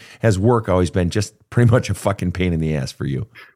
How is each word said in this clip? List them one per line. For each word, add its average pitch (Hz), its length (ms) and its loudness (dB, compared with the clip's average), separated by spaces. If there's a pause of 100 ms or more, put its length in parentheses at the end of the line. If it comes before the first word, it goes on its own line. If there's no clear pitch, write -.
(200)
has 110 180 2
work 113 320 2
always 90 220 2
been 87 180 0
just - 240 -4 (160)
pretty 120 220 4
much 127 180 2
a 95 60 -4
fucking 131 360 -2
pain 90 220 0
in 80 60 -2
the 78 160 -2
ass 67 160 -6
for - 140 -10
you? 69 220 -6 (280)